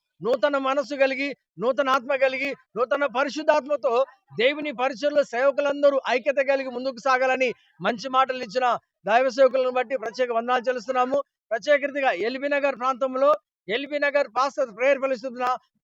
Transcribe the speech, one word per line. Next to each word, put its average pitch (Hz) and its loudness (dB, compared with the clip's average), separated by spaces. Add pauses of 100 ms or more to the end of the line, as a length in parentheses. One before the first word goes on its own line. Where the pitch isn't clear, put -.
(220)
నూతన 277 2
మనస్సు 269 -2
కలిగి, 269 0 (220)
నూతన 254 0
ఆత్మ 269 0
కలిగి, 269 0 (220)
నూతన 277 0
పరిశుద్ధాత్మతో 269 0 (320)
దేవుని 294 0
పరిచయంలో 254 -2
సేవకులందరూ 277 2
ఐక్యత 262 0
కలిగి 269 0
ముందుకు 247 -6
సాగాలని 254 0 (280)
మంచి 220 -4
మాటలు 254 2
ఇచ్చిన 240 0 (280)
దైవ 240 4
సేవకులను 254 4
బట్టి 254 -2
ప్రత్యేక 240 -4
వందనాలు 240 0
చెల్లిస్తున్నాము. 254 0 (280)
ప్రత్యేక 254 2
రీతిగా 269 0
ఎల్బీ 247 -2
నగర్ 277 0
ప్రాంతంలో 262 2 (320)
ఎల్బీ 277 -4
నగర్ 285 0
పాస్టర్ 262 -2
ప్రేయర్ 269 2
ఫెలోషిప్ 254 -2 (260)